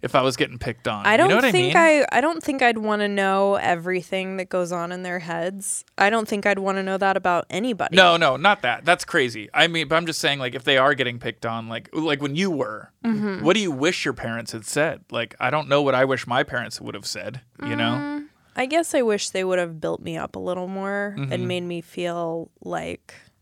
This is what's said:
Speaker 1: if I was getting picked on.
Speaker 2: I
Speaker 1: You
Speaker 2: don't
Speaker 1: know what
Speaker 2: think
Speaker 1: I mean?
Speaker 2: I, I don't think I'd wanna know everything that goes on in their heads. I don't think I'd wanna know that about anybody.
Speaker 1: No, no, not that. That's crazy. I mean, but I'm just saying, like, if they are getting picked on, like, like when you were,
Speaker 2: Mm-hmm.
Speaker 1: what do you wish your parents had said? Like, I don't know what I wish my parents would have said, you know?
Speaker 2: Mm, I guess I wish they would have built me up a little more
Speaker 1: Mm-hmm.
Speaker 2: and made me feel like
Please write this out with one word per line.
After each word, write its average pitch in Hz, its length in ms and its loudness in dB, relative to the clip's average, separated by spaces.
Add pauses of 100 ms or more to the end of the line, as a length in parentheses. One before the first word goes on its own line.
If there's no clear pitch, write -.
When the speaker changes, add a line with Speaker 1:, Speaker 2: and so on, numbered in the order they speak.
Speaker 1:
if - 120 -6
I 139 60 6
was 127 160 2
getting 123 220 -2
picked - 280 -8
on. 107 200 -4
Speaker 2:
I 202 60 6
Speaker 1:
You 226 60 4
Speaker 2:
don't 339 120 6
Speaker 1:
know - 60 6
what 254 60 4 (100)
Speaker 2:
think 359 220 2
Speaker 1:
I 330 140 8 (100)
mean? 269 140 4
Speaker 2:
I, - 60 4
I - 20 4
don't 330 220 -2
think 269 200 -2
I'd 233 160 2
wanna 208 300 0
know 196 480 2
everything 185 800 -2
that 185 140 -6
goes 180 200 -2
on 175 220 -4
in 180 100 -10
their 180 180 -6
heads. 170 640 -6 (140)
I 196 120 6
don't 220 180 0
think 202 180 -4
I'd 202 120 2
wanna 190 240 -2
know 190 160 -2
that 190 180 2
about 180 340 0
anybody. 196 460 -2
Speaker 1:
No, 180 220 8
no, 143 180 4
not 196 260 4
that. 120 220 0
That's 170 220 4
crazy. 113 480 0
I 151 140 6
mean, 165 200 -2
but 160 80 2
I'm 170 100 2
just 160 140 -4
saying, 143 180 0
like, 127 160 -4
if 131 100 -8
they 139 140 4
are 139 160 6
getting 123 240 -2
picked 117 280 -8
on, 113 220 -4
like, 113 260 -8
like 156 280 -2
when 143 140 -4
you 190 140 0
were, 113 420 -6 (120)
Speaker 2:
Mm-hmm. 208 380 -2
Speaker 1:
what 160 140 4
do 220 60 2
you 185 100 -2
wish 147 320 0
your 139 100 0
parents 117 380 -8
had 113 140 -12
said? 151 440 -2
Like, 117 300 -6
I 127 100 0
don't 147 180 -2
know 143 140 4
what 135 120 4
I 127 100 6
wish 135 220 0
my 123 180 2
parents 120 360 -8
would 113 140 -10
have 104 120 -12
said, 107 340 -10 (220)
you 294 140 -4
know? 233 220 0
Speaker 2:
Mm, 294 280 -8 (280)
I 254 120 -2
guess 320 280 -2
I 294 80 4
wish 214 280 0
they 185 140 -2
would 185 140 2
have 170 220 -4
built 165 220 -4
me 165 160 -8
up 147 180 -8
a 190 40 -10
little 185 280 -6
more 196 500 -6
Speaker 1:
Mm-hmm. 139 140 -6
Speaker 2:
and 180 160 -4
made 180 160 -4
me 175 160 -8
feel 170 720 -6 (120)
like 170 520 -10 (280)